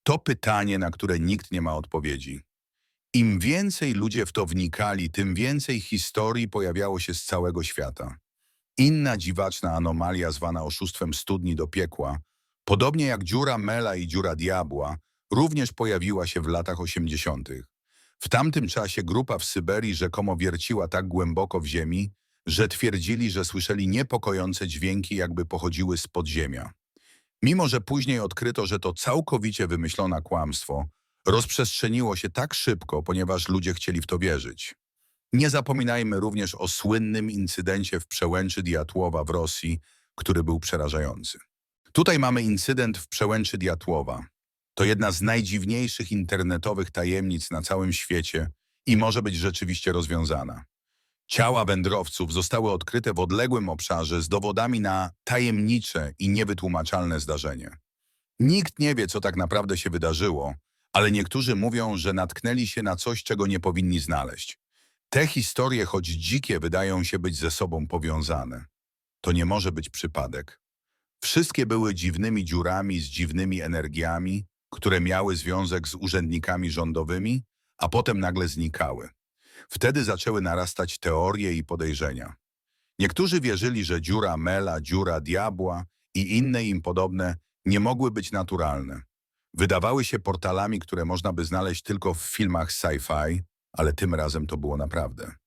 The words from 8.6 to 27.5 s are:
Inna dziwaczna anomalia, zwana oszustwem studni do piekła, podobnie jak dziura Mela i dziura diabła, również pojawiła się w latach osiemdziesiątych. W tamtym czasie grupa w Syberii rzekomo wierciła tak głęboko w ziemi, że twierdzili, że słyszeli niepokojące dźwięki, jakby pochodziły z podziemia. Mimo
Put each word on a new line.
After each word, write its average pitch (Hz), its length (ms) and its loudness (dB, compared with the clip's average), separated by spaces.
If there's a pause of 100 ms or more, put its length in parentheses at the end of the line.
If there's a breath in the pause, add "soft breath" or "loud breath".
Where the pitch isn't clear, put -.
Inna 143 380 6
dziwaczna 90 560 0
anomalia, 85 580 0
zwana 82 320 -2
oszustwem 82 520 -4
studni 90 420 -2
do 78 100 0
piekła, 76 520 -4 (460)
podobnie 139 420 4
jak 113 180 0
dziura 123 340 2
Mela 107 380 0
i 90 100 -2
dziura 87 300 0
diabła, 78 600 -2 (360)
również 143 400 4
pojawiła 98 540 0
się 87 140 -2
w 78 60 -2
latach 85 340 -2
osiemdziesiątych. 76 840 -4 (540 soft breath)
W - 100 -8
tamtym 143 400 2
czasie 101 340 -2
grupa 104 360 0
w - 60 -6
Syberii 98 500 0
rzekomo 92 420 0
wierciła 87 520 0
tak 92 200 -2
głęboko 90 520 0
w 78 60 -6
ziemi, 85 440 0 (360)
że 98 220 4
twierdzili, 98 600 0
że 92 140 0
słyszeli 95 440 0
niepokojące 98 800 0
dźwięki, 95 480 -2
jakby 87 280 0
pochodziły 87 540 0
z - 80 -6
podziemia. 76 640 -4 (720 soft breath)
Mimo 160 260 4